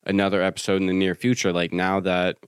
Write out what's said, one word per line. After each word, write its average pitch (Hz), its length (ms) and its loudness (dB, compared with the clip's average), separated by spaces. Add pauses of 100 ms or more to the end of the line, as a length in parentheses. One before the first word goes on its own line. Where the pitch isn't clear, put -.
another 98 360 2
episode 95 360 -2
in 92 100 0
the 92 60 0
near 92 220 0
future. 120 360 0
Like, 87 220 -2
now 92 260 0
that, 90 380 0 (100)